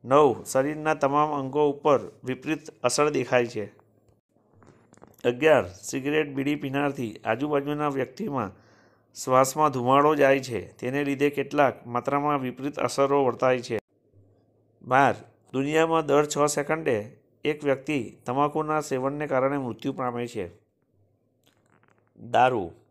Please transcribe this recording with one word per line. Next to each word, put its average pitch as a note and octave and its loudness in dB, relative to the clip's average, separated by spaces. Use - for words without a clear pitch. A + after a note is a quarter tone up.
નવ, B2+ 4
શરીરના D3+ -2
તમામ D3 0
અંગો C#3 0
ઉપર C#3+ 2
વિપરીત C#3+ -8
અસર D3 2
દેખાય B2 0
છે. G#2+ -8
અગિયાર, B2 4
સિગરેટ, D3 -4
બીડી C#3 -2
પીનારથી C#3 -4
આજુબાજુના C#3+ -2
વ્યક્તિમાં C3+ -4
શ્વાસમાં C3+ 2
ધુમાડો C3+ 4
જાય C#3 4
છે. A#2+ -8
તેને C#3 -4
લીધે C#3 0
કેટલાક C#3 0
માત્રામાં C#3 -2
વિપરીત C3 -8
અસરો C#3 2
વર્તાય B2+ 2
છે. A#2 -6
બાર, B2+ 4
દુનિયામાં D#3 0
દર D3 4
છ D3 0
સેકન્ડે D3 -2
એક D3 -2
વ્યક્તિ C3+ -2
તમાકુના D3+ 0
સેવનને C#3+ -4
કારણે C3+ 0
મૃત્યુ B2+ -6
પામે B2 -6
છે. F#2+ -8
દારૂ. A#2+ 2